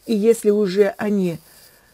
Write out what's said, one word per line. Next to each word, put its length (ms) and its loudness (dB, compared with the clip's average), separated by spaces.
И 80 -2
если 360 2
уже 480 0
они 400 -2